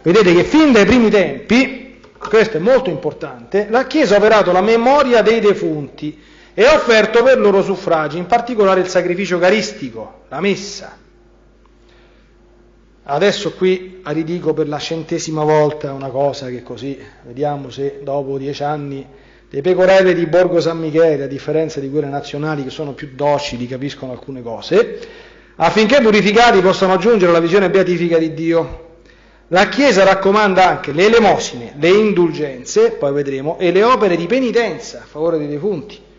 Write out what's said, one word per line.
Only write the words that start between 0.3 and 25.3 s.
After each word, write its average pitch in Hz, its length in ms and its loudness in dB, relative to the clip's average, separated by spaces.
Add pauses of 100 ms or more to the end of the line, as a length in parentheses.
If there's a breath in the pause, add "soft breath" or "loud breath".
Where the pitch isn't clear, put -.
che 175 100 4
fin 302 280 4
dai 208 140 6
primi 226 240 4
tempi, 202 880 -2 (160)
questo 214 400 0
è 151 40 -4
molto 226 280 2
importante, 151 800 -6
la 247 180 0
Chiesa 254 280 0
ha 208 40 6
operato 202 340 4
la 180 100 2
memoria 240 580 2
dei 220 180 2
defunti 156 800 -2 (400 soft breath)
e 202 60 4
ha 294 100 4
offerto 226 480 2
per 254 160 6
loro 202 240 2
suffragi, 165 560 -2
in 175 80 -8
particolare 208 540 0
il 180 80 -2
sacrificio 180 460 -2
eucaristico, 160 920 -4
la 135 140 -10
messa. - 560 -6 (2000 soft breath)
Adesso 170 480 -2
qui 185 500 -2
ridico 156 520 -4
per 151 120 -2
la 147 140 -8
centesima 156 640 -6
volta 151 480 0
una 135 160 -10
cosa 135 400 -4
che 123 160 -12
così, 127 340 -12 (240 loud breath)
vediamo 135 480 -8
se 139 320 -8
dopo 139 360 -6
dieci 135 260 -8
anni, 143 420 -8 (420 soft breath)
le 139 120 -8
pecorelle 185 540 4
di 165 120 -2
Borgo 170 340 2
San 165 200 -2
Michele, 156 420 0
a 139 60 -6
differenza 151 500 -4
di 139 100 -8
quelle 143 200 -4
nazionali 143 560 -8
che 131 60 -10
sono 147 200 -10
più 135 240 -14
docili, 135 540 -2
capiscono 131 420 -10
alcune 123 320 -14
cose, 117 560 -2 (560 loud breath)